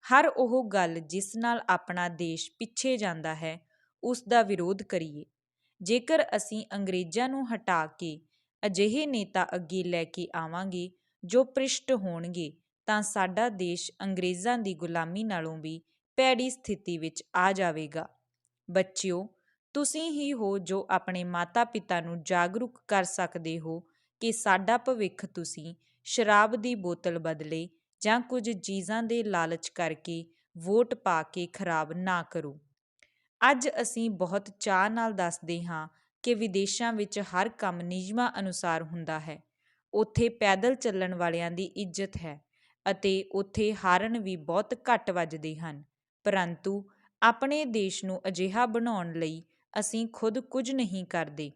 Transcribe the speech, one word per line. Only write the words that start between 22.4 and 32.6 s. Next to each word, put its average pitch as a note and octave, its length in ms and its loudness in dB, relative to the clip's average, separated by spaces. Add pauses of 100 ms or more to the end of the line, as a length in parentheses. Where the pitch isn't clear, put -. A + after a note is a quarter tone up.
ਕਰ G3 160 4
ਸਕਦੇ E3+ 540 -4
ਹੋ E3 240 -8 (380)
ਕਿ A3+ 120 0
ਸਾਡਾ G3+ 460 4
ਭਵਿੱਖ A3+ 480 -2
ਤੁਸੀਂ E3 480 -10 (300)
ਸ਼ਰਾਬ G#3+ 520 6
ਦੀ B3 180 -2
ਬੋਤਲ F3 440 -2
ਬਦਲੇ D#3+ 500 -6 (320)
ਜਾਂ A3 200 4
ਕੁਝ B3 300 -4
ਚੀਜ਼ਾਂ G3 520 -4
ਦੇ A#3 200 -2
ਲਾਲਚ E3+ 460 -2
ਕਰਕੇ E3 580 -6 (320)
ਵੋਟ A3 360 2
ਪਾ F3 280 2
ਕੇ F3 240 -6
ਖਰਾਬ D#3+ 460 -2
ਨਾ F3+ 300 0
ਕਰੋ। D3+ 380 -8 (920)